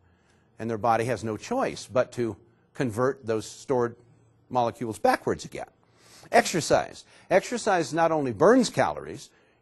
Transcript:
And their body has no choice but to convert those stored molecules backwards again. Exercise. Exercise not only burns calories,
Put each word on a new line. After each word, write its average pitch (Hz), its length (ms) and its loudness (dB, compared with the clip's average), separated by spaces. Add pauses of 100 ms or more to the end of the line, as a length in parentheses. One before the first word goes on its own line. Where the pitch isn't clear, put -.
(600)
And 113 100 -6
their 113 80 -4
body 113 280 2
has 113 180 -4
no 110 120 -4
choice 233 540 -6
but 123 220 0
to 113 240 -6 (380)
convert 127 520 -2
those 110 200 -2
stored 120 500 -2 (520)
molecules 117 520 -4
backwards 247 440 0
again. - 220 -12 (640)
Exercise. 156 720 2 (260)
Exercise 185 600 0
not 165 200 2
only 139 200 -2
burns 196 380 6
calories, 80 600 -4 (320)